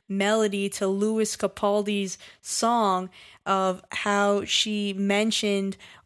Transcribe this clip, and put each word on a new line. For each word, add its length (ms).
melody 640
to 160
Lewis 500
Capaldi's 840
song 720
of 460
how 540
she 480
mentioned 840